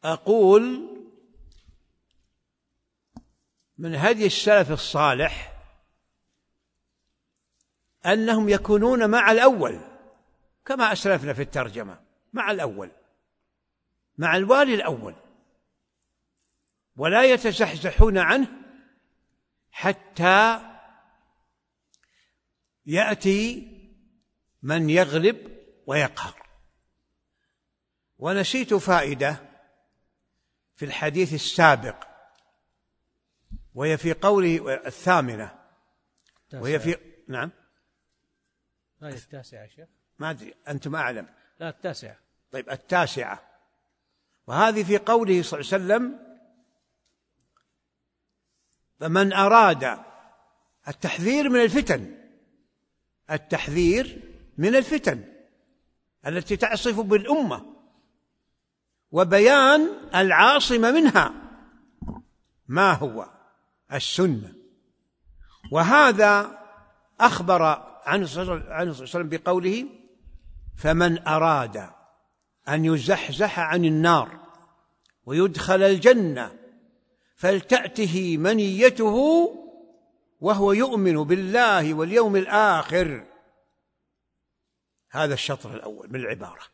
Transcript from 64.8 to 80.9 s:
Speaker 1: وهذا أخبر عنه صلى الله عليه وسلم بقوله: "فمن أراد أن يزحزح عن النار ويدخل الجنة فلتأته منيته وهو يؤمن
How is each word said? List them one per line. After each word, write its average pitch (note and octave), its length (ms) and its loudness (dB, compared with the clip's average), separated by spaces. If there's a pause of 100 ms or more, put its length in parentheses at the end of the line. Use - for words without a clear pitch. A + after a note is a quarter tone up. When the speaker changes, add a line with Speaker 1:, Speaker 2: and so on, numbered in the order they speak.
Speaker 1:
وهذا G#3 840 4 (640)
أخبر F3+ 420 2 (420)
عنه F3+ 220 -2
صلى D3+ 160 -8
الله E3+ 320 -8
عليه E3+ 160 -6
وسلم D3+ 380 -8
بقوله: F#3 580 -2 (920)
"فمن E3 520 0
أراد C3+ 640 -2 (800)
أن D#3 160 -2
يزحزح D#3+ 720 -2
عن E3+ 260 -2
النار D#3 560 2 (840)
ويدخل F#3 560 0
الجنة F#3+ 760 2 (800)
فلتأته F#3 1000 -2
منيته G#3+ 800 2 (1200)
وهو G3 320 2
يؤمن G3+ 520 0